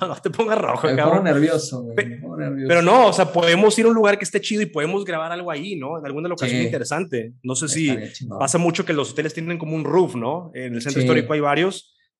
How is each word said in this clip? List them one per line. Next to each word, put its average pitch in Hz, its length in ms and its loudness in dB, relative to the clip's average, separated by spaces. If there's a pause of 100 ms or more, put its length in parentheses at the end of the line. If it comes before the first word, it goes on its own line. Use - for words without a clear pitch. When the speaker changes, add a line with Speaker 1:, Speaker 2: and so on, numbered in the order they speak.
Speaker 1:
no 170 160 -4
te - 140 -6
pongas 220 280 0
rojo, 151 300 0
Speaker 2:
Me 135 80 2
Speaker 1:
cabrón. 160 220 4
Speaker 2:
pongo 196 140 0
nervioso, 147 520 0
güey. 117 120 -10
Speaker 1:
Pe-, - 100 0
Speaker 2:
Me 120 100 -10
pongo 156 200 -14
nervioso. 139 320 -6
Speaker 1:
pero 170 140 6
no, 220 240 8
o 185 80 6
sea, 180 180 2
podemos 175 460 4
ir 226 80 4
a - 20 8
un 233 60 6
lugar 202 240 4
que 196 60 -8
esté 196 160 -4
chido 214 200 -2
y 208 60 0
podemos 165 400 -2
grabar 165 260 -6
algo 175 180 -8
ahí, 175 260 -8
¿no? 147 220 -8
En 147 60 -10
alguna 147 240 -6
locación 127 320 -2
Speaker 2:
Sí. 120 60 0
Speaker 1:
interesante. 127 640 -4 (100)
No 127 120 -6
sé 151 140 -4
si 156 200 0
Speaker 2:
Estaría 110 240 -4
chingón. 110 260 -12
Speaker 1:
pasa 139 200 0
mucho 170 260 0
que 170 80 -2
los 135 200 -2
hoteles 151 200 -4
tienen 170 260 -8
como 156 180 -6
un 151 80 -4
roof, 147 300 2
¿no? 151 400 -6
En 127 200 -8
el 117 80 -6
centro 135 180 -2
Speaker 2:
Sí. 127 60 2
Speaker 1:
histórico 127 260 2
hay 151 80 0
varios. 156 520 -2 (280)